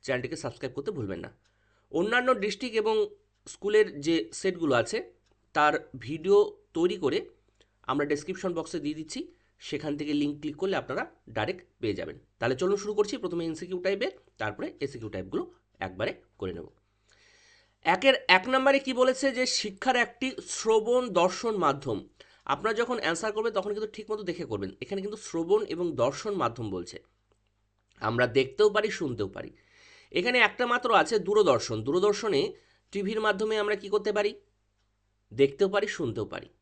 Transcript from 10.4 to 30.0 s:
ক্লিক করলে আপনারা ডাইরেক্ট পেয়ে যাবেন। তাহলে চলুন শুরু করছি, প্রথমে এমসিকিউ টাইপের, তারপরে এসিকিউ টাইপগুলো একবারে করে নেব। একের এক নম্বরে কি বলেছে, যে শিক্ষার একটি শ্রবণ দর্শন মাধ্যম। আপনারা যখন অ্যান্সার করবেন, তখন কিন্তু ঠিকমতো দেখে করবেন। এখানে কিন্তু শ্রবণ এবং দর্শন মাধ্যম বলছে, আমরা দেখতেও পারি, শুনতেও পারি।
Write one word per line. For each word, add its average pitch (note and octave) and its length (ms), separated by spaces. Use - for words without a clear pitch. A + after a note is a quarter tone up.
ক্লিক D3+ 200
করলে F#3+ 220
আপনারা D#3 200
ডাইরেক্ট A2 260
পেয়ে G#2+ 180
যাবেন। D#2 180
তাহলে A#2+ 220
চলুন F#3+ 220
শুরু G#3 160
করছি, G#3 240
প্রথমে E3+ 220
এমসিকিউ F3 420
টাইপের, G3+ 260
তারপরে G#2+ 260
এসিকিউ A2+ 300
টাইপগুলো F#2+ 280
একবারে - 260
করে F#2 160
নেব। D#2+ 100
একের F#3+ 300
এক G3+ 160
নম্বরে C4+ 340
কি B3+ 140
বলেছে, B3+ 260
যে B3+ 60
শিক্ষার A3+ 440
একটি A3+ 240
শ্রবণ A3 460
দর্শন F#3 340
মাধ্যম। C#3 340
আপনারা G3+ 280
যখন A#3+ 240
অ্যান্সার E3+ 320
করবেন, A3+ 220
তখন G3 180
কিন্তু G#3+ 180
ঠিকমতো G#3+ 360
দেখে E3 200
করবেন। G2 200
এখানে G3 200
কিন্তু G#3 220
শ্রবণ E3+ 340
এবং F3 120
দর্শন C#3 300
মাধ্যম A#2 320
বলছে, F2 220
আমরা A#2 240
দেখতেও E3+ 380
পারি, G#3+ 120
শুনতেও A2+ 380
পারি। - 140